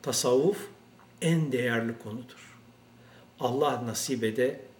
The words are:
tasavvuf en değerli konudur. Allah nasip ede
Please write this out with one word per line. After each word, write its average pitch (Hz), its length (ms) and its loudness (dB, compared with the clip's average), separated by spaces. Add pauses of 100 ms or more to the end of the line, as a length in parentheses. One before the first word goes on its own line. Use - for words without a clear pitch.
tasavvuf 139 560 2 (640)
en 165 300 2
değerli 117 420 0 (100)
konudur. - 540 -14 (800)
Allah 127 460 0
nasip 113 380 -4
ede 123 380 0 (180)